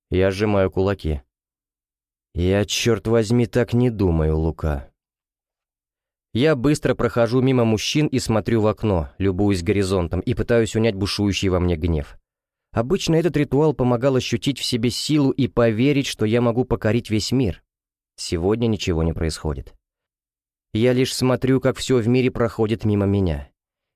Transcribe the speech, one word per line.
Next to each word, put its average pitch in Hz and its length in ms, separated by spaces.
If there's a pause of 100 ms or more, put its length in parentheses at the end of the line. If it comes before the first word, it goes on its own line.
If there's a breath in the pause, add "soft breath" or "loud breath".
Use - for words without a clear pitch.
(100)
Я 92 220
сжимаю 98 380
кулаки. 95 520 (1160)
«Я, 95 280
черт 113 400
возьми, 113 400
так 120 260
не 123 160
думаю, 82 480
Лука». 78 540 (1400)
Я 151 200
быстро 143 400
прохожу 117 460
мимо 127 240
мужчин 113 440
и 131 100
смотрю 110 420
в 104 60
окно, 98 500
любуясь 95 460
горизонтом, 92 580
и 117 140
пытаюсь 113 420
унять 110 200
бушующий 98 520
во 90 120
мне 87 160
гнев. 78 420 (540)
Обычно 160 420
этот 160 240
ритуал 147 340
помогал 123 440
ощутить 120 420
в - 80
себе 120 240
силу 143 400
и 123 180
поверить, 120 580
что - 200
я 117 160
могу 120 240
покорить 113 420
весь 104 240
мир. 123 300 (540)
Сегодня 101 500
ничего 95 360
не 80 120
происходит. 78 600 (1000)
Я 120 180
лишь 127 220
смотрю, 131 440
как 127 200
все - 180
в 113 100
мире 123 240
проходит 113 540
мимо 104 220
меня. 92 420 (480)